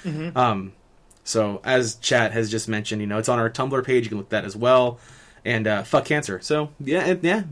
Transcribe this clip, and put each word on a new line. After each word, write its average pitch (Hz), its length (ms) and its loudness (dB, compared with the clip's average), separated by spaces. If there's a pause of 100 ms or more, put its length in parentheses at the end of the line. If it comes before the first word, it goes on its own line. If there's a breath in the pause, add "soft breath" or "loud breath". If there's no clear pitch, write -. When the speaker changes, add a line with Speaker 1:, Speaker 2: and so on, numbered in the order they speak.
Speaker 1:
Mm-hmm. 156 320 -6
Speaker 2:
Um, 101 360 2 (520)
so 107 400 0
as 123 300 2
chat 117 380 2
has 113 180 -2
just 110 180 -4
mentioned, 107 320 -4
you 104 60 -4
know, 104 100 -4
it's 110 140 0
on 123 80 2
our 113 100 2
Tumblr 131 360 -2
page. 127 200 2
You 107 60 -8
can 107 80 -6
look 98 80 -10
at - 40 -20
that 104 140 0
as 101 100 -10
well. 123 460 4 (460 loud breath)
And, 110 200 0
uh, 104 160 0
fuck 127 240 0
cancer. 135 340 -2
So 151 300 -2 (100)
yeah, 143 260 0
it, 180 180 0
yeah, 196 280 2